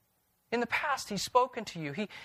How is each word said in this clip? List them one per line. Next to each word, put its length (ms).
In 80
the 80
past, 400
he's 160
spoken 400
to 160
you. 140
He, 160